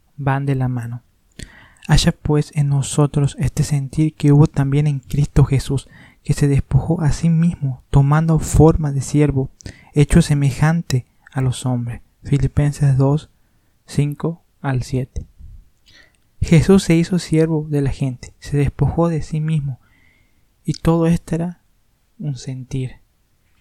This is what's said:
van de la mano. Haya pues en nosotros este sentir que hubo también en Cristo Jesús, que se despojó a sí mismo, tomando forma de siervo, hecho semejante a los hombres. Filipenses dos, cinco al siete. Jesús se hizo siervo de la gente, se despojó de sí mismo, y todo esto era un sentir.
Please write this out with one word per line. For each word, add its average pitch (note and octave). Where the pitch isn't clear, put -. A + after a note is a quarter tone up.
van C#3
de C#3
la C3
mano. A#2+
Haya E3
pues -
en D3
nosotros C#3+
este D3+
sentir D3
que D3
hubo D3
también C#3+
en C#3+
Cristo -
Jesús, C3+
que -
se D3+
despojó C#3+
a D3
sí -
mismo, D#3+
tomando D3+
forma D#3
de C3+
siervo, C#3
hecho D3
semejante C#3+
a C3
los B2+
hombres. A#2+
Filipenses C#3
dos, C#3
cinco D3
al C3
siete. -
Jesús F#3+
se E3
hizo E3+
siervo D#3+
de C#3+
la C3+
gente, -
se -
despojó C#3+
de D#3
sí D#3
mismo, D3+
y D#3
todo E3
esto E3+
era E3+
un D3
sentir. C3